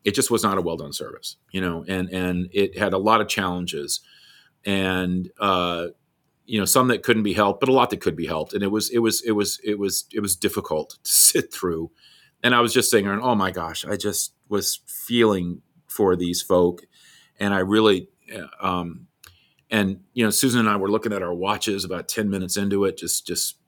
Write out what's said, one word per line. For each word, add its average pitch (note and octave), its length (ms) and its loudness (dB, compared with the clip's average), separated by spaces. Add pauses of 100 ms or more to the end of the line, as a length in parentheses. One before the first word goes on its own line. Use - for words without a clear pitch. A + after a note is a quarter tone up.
it G#2 100 0
just C3 160 0
was A#2 120 2
not G2 160 2
a F2+ 40 -2
well-done E2 300 -6
service, - 440 -12 (140)
you F#2+ 100 -4
know, F2 280 -4
and, F#2 220 -4
and F2+ 420 -2
it G2 260 0
had G2 140 0
a F#2+ 60 0
lot G#2+ 220 4
of G#2 80 -2
challenges F2 720 -4 (640)
and, F#2 640 -2 (100)
uh, F2 480 0 (560)
you G#2+ 140 -2
know, G2 60 2
some B2+ 240 4
that A2+ 140 0
couldn't A2 200 2
be G#2 100 0
helped, G2+ 280 2
but C3 80 2
a C3 40 4
lot B2+ 180 4
that G2 100 -4
could E2+ 160 -2
be D#2+ 100 -4
helped. D#2 260 -4
And G2+ 100 -2
it G2 80 0
was, G#2+ 200 -2
it A#2+ 80 0
was, A2+ 240 2
it A2+ 100 -2
was, G#2 320 -2
it G#2 140 -2
was, G2 340 -2
it G#2+ 80 -4
was G2+ 160 -2
difficult - 680 -4
to - 100 -4
<laughs> - 0 -
sit - 400 4
through. E2 380 -4 (520)
And B2 120 4
I A#2+ 60 6
was A#2 140 2
just B2 160 2
saying, G2+ 160 4
"Oh A2+ 300 0
my F#2+ 160 0
gosh," E2 320 -8
I F#2+ 120 -4
just - 380 -4 (140)
was G2+ 380 -2
feeling G2+ 760 0 (240)
for F#2+ 300 2
these F2 260 -2
folk. F2+ 400 2 (560)
And G2+ 160 -2
I F#2+ 60 0
really, G2 480 4 (260)
uh, F#2+ 320 -10
um, F2 400 -4 (640)
and, G2 280 2 (120)
you B2 100 0
know, G#2+ 80 4
Susan B2 300 2
and A2 80 4
I G#2 80 2
were G2 140 -2
looking G#2+ 240 0
at F#2+ 80 -4
our F2 100 -4
watches G2 540 -2
about F2+ 200 -8
ten G#2+ 220 -2
minutes F#2+ 300 -4
into G2+ 260 0
it. F#2+ 140 -2
Just, - 280 -6
just, - 300 -6 (120)